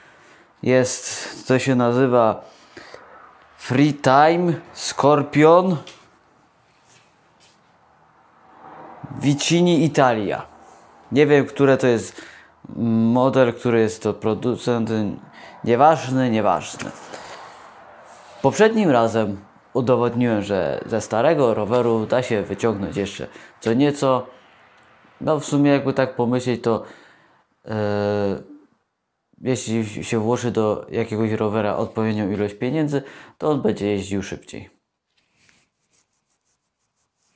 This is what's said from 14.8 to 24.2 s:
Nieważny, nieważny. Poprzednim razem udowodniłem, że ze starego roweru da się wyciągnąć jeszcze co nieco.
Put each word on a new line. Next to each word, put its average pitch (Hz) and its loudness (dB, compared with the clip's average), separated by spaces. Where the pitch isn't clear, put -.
Nieważny, 127 2
nieważny. 101 -2
Poprzednim 208 4
razem 110 2
udowodniłem, 120 0
że 90 -2
ze 110 -4
starego 123 0
roweru 113 0
da 123 0
się 110 -2
wyciągnąć 101 -4
jeszcze 98 -6
co 113 0
nieco. 135 0